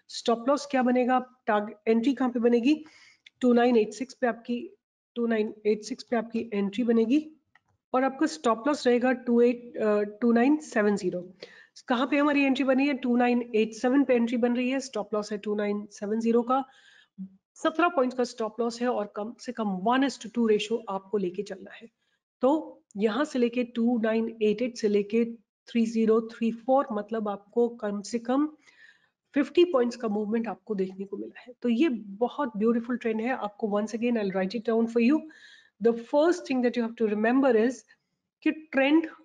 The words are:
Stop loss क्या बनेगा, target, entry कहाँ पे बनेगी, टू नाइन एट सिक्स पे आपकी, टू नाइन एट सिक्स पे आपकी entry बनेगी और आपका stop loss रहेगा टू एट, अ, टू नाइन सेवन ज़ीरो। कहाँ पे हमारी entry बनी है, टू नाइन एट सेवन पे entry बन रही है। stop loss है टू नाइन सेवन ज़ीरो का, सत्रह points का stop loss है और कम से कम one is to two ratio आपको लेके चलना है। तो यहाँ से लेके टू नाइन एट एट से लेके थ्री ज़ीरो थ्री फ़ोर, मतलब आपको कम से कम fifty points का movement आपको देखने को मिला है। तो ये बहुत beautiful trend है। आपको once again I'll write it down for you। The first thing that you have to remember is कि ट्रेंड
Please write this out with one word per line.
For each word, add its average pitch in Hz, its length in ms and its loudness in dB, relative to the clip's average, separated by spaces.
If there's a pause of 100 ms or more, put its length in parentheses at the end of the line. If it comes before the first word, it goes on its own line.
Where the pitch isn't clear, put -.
Stop 233 400 -2
loss 277 180 0
क्या 254 160 0
बनेगा, 254 360 2 (280)
target, 208 300 -2 (120)
entry 226 260 2
कहाँ 254 160 -2
पे 247 100 -4
बनेगी, 240 440 2 (560)
टू 247 120 4
नाइन 240 240 4
एट 214 160 2
सिक्स - 220 -12
पे 254 120 -2
आपकी, 240 500 -6 (380)
टू 240 120 -2
नाइन 220 280 0 (120)
एट 214 160 2
सिक्स - 220 -10
पे 240 120 -2
आपकी 226 380 -4
entry 202 300 -2
बनेगी 226 480 2 (640)
और 262 100 2
आपका 269 220 0
stop 226 400 0
loss 294 200 0
रहेगा 247 260 4
टू 240 280 2
एट, 240 360 2
अ, 208 240 2
टू 208 320 0
नाइन 254 240 6
सेवन 208 400 0
ज़ीरो। 180 380 -6 (540)
कहाँ 254 180 0
पे 294 120 0
हमारी 285 260 2
entry 269 200 0
बनी 269 220 2
है, 285 80 0
टू 240 220 -2
नाइन 247 380 2
एट 220 180 2
सेवन 262 320 2
पे 254 100 2
entry 233 220 0
बन 240 200 0
रही 247 140 0
है। 269 100 -2
stop 208 340 -8
loss 208 180 -4
है 208 60 -6
टू 208 160 -4
नाइन 208 380 -4
सेवन 214 280 -4
ज़ीरो 233 220 2
का, 262 220 0 (920)
सत्रह 320 340 0
points 254 280 0
का 247 80 0
stop 220 360 -8
loss 233 220 -4
है 247 60 -2
और 208 280 -4
कम 220 240 -8
से 247 120 -12
कम 220 160 -4
one 233 400 2
is - 100 -8
to - 160 -16
two 233 160 0
ratio 208 280 0 (120)
आपको 196 280 -4
लेके 185 240 -4
चलना 196 320 -12
है। 226 140 -20 (520)
तो 302 420 0 (140)
यहाँ 214 280 0
से 269 140 -6
लेके 240 260 0
टू 240 340 0
नाइन 226 440 -2
एट 214 200 2
एट 247 140 -4
से 214 120 -2
लेके 208 360 0 (420)
थ्री 226 200 0
ज़ीरो 220 340 2
थ्री 226 320 -4
फ़ोर, 269 400 0
मतलब 214 360 -6
आपको 226 400 -2
कम 208 340 -6
से 233 160 -6
कम 262 300 0 (840)
fifty 294 300 4
points 247 320 0
का 226 120 -6
movement 214 400 -2
आपको 196 260 -8
देखने 190 300 -4
को 196 120 -12
मिला 220 240 -12
है। 247 120 -20 (100)
तो 247 60 0
ये 240 200 4
बहुत 220 680 -4
beautiful 233 400 0
trend 220 240 -4
है। 240 100 -4
आपको 214 360 -6
once 208 280 -2
again 233 240 -2
I'll 196 180 -2
write 190 200 -2
it - 140 -6
down 226 160 2
for 233 240 0
you। 311 80 4 (640)
The 226 100 4 (220)
first 330 340 2
thing 254 160 0
that 240 140 0
you 233 60 0
have 226 180 -8
to 214 120 2
remember 247 360 2 (160)
is 262 80 -2 (680)
कि 311 80 2
ट्रेंड 285 560 2 (180)